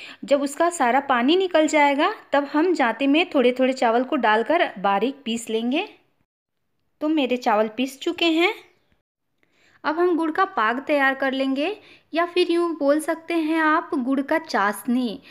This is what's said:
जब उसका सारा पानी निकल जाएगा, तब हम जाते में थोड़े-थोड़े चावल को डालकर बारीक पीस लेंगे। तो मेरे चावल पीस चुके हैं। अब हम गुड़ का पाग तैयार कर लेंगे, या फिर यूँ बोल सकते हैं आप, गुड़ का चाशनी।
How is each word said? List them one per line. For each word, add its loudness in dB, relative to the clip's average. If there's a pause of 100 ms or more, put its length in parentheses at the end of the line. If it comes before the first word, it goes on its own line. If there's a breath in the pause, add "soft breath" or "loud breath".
(240 loud breath)
जब 2
उसका -2
सारा 0
पानी 2
निकल 2
जाएगा, 2 (180)
तब 2
हम 0
जाते 0
में 2
थोड़े-थोड़े 2
चावल 2
को -4
डालकर 2
बारीक 0
पीस -6
लेंगे। -4 (1120)
तो -2
मेरे 0
चावल 0
पीस -6
चुके -2
हैं। 2 (1300 soft breath)
अब -2
हम 2
गुड़ -2
का 0
पाग -2
तैयार 0
कर -2
लेंगे, -2 (340 loud breath)
या 0
फिर 0
यूँ 0
बोल 2
सकते -6
हैं 0
आप, 0
गुड़ -2
का 0
चाशनी। -2 (100)